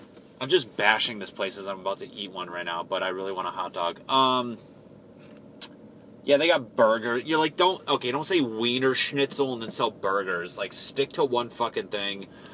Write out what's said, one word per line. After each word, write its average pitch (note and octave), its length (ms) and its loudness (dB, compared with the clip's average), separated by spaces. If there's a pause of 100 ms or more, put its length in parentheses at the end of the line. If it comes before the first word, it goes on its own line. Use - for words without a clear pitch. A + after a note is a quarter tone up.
(420)
I'm C3 80 -4
just D#3+ 260 2
bashing G#2+ 440 2
this F#2+ 120 -10
place G2 260 -4
as F#2+ 100 -8
I'm F#2+ 120 -6
about F#2+ 200 -4
to - 120 -12
eat G2+ 200 -10
one F2+ 180 -8
right F2 160 -8
now, E2+ 180 -4
but F#2 200 -2
I F#2 60 0
really F#2+ 220 -4
want F#2 160 -4
a F2 40 -4
hot F2+ 200 -6
dog. F2 380 -4
Um, B2+ 480 2 (1700)
yeah, C#3+ 140 6
they D#3 100 4
got C#3+ 280 2
burger. A2+ 420 4
You're D#3 220 2
like, D#3 160 2
don't, F3+ 320 2
okay, B2+ 240 0
don't D3+ 140 -2
say F3+ 160 2
Wiener A#2+ 520 2
Schnitzel C#3 600 0
and A#2 80 -6
then A2 100 -8
sell A#2+ 200 0
burgers. F#2+ 680 -2
Like, G2 160 -6
stick - 400 -2
to E3 100 0
one A#2+ 260 0
fucking A2 380 -4
thing. G2 400 -4 (260)